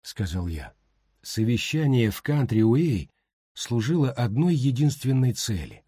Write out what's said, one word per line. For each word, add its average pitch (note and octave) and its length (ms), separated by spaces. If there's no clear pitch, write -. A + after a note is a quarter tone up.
сказал F2+ 460
я, D2+ 260
совещание A#2+ 880
в - 100
Кантри-Уэй A#2+ 880
служило B2 580
одной B2 440
единственной C3 800
цели. - 540